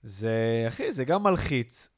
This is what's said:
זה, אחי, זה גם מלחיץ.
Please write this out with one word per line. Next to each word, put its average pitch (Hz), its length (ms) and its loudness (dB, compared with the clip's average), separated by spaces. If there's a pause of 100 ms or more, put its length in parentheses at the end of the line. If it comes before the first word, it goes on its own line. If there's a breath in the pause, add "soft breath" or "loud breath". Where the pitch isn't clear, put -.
זה, 107 260 -4 (360)
אחי, 370 260 -4
זה 131 120 -2
גם 185 180 2
מלחיץ. 156 760 0